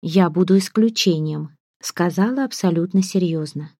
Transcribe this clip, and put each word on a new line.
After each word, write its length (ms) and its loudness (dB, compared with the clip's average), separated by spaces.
«Я 300 2
буду 280 2
исключением», 960 0
сказала 640 -2
абсолютно 580 0
серьезно. 760 -4